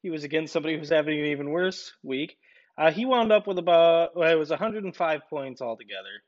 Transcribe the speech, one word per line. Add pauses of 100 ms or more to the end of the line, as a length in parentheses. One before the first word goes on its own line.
he
was
against
somebody
who's
having
an
even
worse (100)
week. (400)
Uh,
he
wound
up
with
about,
well,
it
was
a
hundred
and
five
points
altogether.